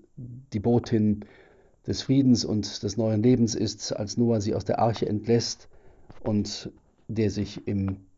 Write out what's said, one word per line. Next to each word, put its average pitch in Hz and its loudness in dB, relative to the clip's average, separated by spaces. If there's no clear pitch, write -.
die 123 -8
Botin 107 2
des - -4
Friedens 131 4
und - -4
des 104 -4
neuen 110 2
Lebens 117 4
ist, - -4
als 104 -6
Noah 117 2
sie 107 -2
aus 101 -4
der - -2
Arche 110 0
entlässt 107 -2
und - -2
der 107 0
sich 98 -6
im 98 -4